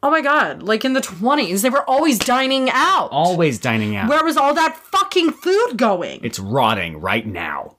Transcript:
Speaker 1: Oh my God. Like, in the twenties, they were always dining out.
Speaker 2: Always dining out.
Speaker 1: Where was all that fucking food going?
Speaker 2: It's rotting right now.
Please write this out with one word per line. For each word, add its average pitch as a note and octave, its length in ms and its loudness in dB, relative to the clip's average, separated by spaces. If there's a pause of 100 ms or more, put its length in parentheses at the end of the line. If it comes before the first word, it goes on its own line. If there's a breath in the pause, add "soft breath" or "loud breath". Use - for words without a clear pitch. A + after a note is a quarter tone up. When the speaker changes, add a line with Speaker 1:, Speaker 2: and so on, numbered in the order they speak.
Speaker 1:
Oh C#4+ 80 2
my D#4 120 4
God. C#4 400 0
Like, G#3+ 220 -2
in C4 80 0
the C4 80 0
twenties, G3 600 0
they B3+ 80 2
were C#4 200 0
always C#4 280 2
dining C4 520 0
out. D4+ 400 0
Speaker 2:
Always D#3+ 480 2
dining G#2+ 380 -2
out. G#2 120 -2
Speaker 1:
Where D#4 160 2
was D#4+ 120 0
all C#4+ 180 2
that D#4+ 220 0
fucking F#4 560 0
food G4+ 440 0
going? F3+ 460 0
Speaker 2:
It's - 160 -6
rotting G2 640 0
right G#2+ 260 -2
now. E2 520 -8